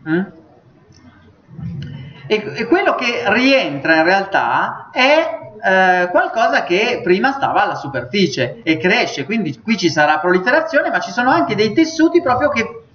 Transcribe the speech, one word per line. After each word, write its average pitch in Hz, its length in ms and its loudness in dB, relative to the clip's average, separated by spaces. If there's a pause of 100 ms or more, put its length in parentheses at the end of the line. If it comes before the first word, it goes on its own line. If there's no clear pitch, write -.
mm? 165 140 0 (2000)
E, 214 160 -2 (120)
e 226 100 -4
quello 370 300 2
che 240 320 -4
rientra 196 680 2
in 160 80 4
realtà 170 880 0
è, 302 480 2 (240)
eh, 185 480 2
qualcosa 277 520 2
che 220 380 0
prima 208 300 2
stava 170 320 0
alla 185 120 -2
superficie 135 880 -4
e 160 140 0
cresce, 185 460 0
quindi 175 380 -4
qui 220 160 -2
ci 175 120 0
sarà 151 300 2
proliferazione, 262 680 0
ma - 100 -2
ci - 120 -8
sono 247 200 0
anche 294 240 0
dei 214 180 0
tessuti 330 480 2
proprio 262 280 2
che - 340 -6 (100)